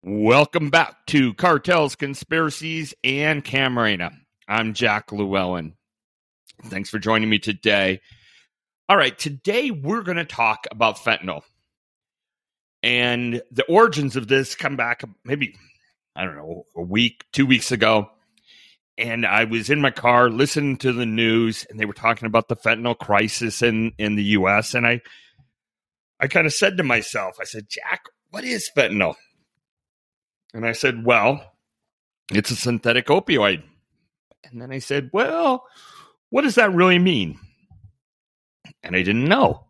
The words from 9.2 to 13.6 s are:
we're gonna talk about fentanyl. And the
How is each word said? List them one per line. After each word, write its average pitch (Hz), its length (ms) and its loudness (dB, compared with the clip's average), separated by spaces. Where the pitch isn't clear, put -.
we're 175 300 -4
gonna 170 240 -6
talk 110 460 -2
about 110 260 0
fentanyl. 92 460 -4
And 120 680 -2
the 123 200 -2